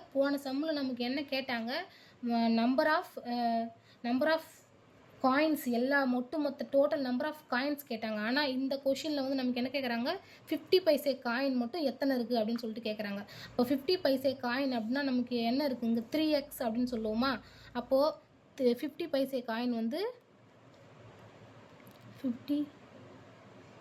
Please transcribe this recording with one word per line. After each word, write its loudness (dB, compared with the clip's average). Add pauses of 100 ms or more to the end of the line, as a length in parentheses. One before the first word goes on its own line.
(120)
போன 2
சம்ல -2
நமக்கு -2
என்ன -2
கேட்டாங்க? -4
அ, -2
number 4
of, 2 (200)
அ, -4 (680)
number 2
of 2 (840)
coins, 4
எல்லா 2 (100)
மொட்டு -4
மொத்த -2
total 6
number 0
of -4 (140)
coins 0 (100)
கேட்டாங்க. -4
ஆனா 2
இந்த -2
கொஸ்டின்ல 0
வந்து 0
நமக்கு 0
என்ன -2
கேக்குறாங்க? -2 (300)
ஃபிஃப்டி 2
பைசே 2
காயின் 0
மட்டும் -2
எத்தனை 2
இருக்கு 0
அப்படின்னு 0
சொல்லிட்டு -6
கேக்குறாங்க. -6 (300)
அப்போ 4
ஃபிஃப்டி 2
பைசே 2
காயின் 0
அப்படின்னா -2
நமக்கு 0
என்ன 0
இருக்கு? -2
இங்க 2 (100)
த்ரீ 2
எக்ஸ் -2
அப்படின்னு 0
சொல்லுவோமா? -2 (320)
அப்போ 2 (380)
தி-, 0
ஃபிஃப்டி 0
பைசே -2
காயின் -2
வந்து -2 (2000)
ஃபிஃப்டி -2 (1160)